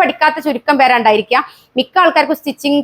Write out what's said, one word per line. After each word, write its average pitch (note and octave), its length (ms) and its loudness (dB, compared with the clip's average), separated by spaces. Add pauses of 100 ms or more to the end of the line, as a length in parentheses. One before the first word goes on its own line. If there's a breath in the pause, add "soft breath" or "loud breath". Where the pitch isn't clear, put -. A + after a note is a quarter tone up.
പഠിക്കാത്ത D#4 460 0
ചുരുക്കം C#4+ 340 -2
പേരാണ്ടായിരിക്കുക. A#3 600 2 (380 loud breath)
മിക്ക B3+ 240 -2
ആൾക്കാർക്കും D#4+ 380 0
സ്റ്റിച്ചിങ് C#4+ 440 -4